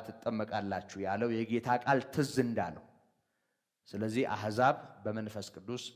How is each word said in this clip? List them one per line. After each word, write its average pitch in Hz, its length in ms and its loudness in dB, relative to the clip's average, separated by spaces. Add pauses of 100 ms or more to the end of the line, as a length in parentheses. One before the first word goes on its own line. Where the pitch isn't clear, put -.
ትጠመቃላችሁ 104 960 -4
ያለው 101 300 0
የጌታ 113 380 0 (120)
ቃል 139 280 4
ትዝ 139 300 0
እንዳለው፣ 107 460 0 (1040)
ስለዚህ 110 400 0
አሕዛብ 110 480 4 (240)
በመንፈስ 107 500 -4
ቅዱስ 117 320 -8 (120)